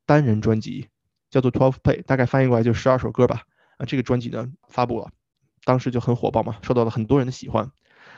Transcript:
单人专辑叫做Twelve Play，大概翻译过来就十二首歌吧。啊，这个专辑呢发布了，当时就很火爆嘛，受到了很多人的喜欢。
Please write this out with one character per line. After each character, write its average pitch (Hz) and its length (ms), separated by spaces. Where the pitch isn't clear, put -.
单 147 180
人 107 160
专 110 180
辑 - 280
叫 135 120
做 127 100
Twelve 135 320
Play， - 180
大 135 140
概 127 100
翻 135 180
译 131 40
过 120 100
来 113 60
就 117 100
十 120 160
二 127 80
首 113 140
歌 123 160
吧。 120 160
啊， 135 80
这 143 100
个 127 60
专 123 180
辑 120 100
呢 120 220
发 123 200
布 117 120
了， - 120
当 127 140
时 123 120
就 120 80
很 120 160
火 110 160
爆 113 100
嘛， 113 220
受 131 100
到 120 100
了 113 60
很 113 160
多 135 140
人 123 80
的 131 40
喜 - 180
欢。 113 200